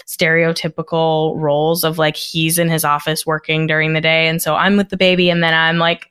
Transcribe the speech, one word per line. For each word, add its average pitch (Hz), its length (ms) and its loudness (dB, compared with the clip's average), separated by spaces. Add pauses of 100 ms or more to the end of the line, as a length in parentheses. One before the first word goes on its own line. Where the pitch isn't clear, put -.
stereotypical 160 1300 -2
roles 156 480 0
of, 165 140 -2
like, 156 180 0
he's 160 420 -2
in 165 120 2
his 160 140 0
office 147 420 -2
working 156 400 -2
during 156 260 0
the 160 80 0
day, 160 280 2
and 165 120 -2
so 156 140 -2
I'm 196 240 2
with 196 100 0
the 196 80 -8
baby, 180 320 4
and 170 140 2
then 165 120 2
I'm, 165 240 2
like, 170 320 -2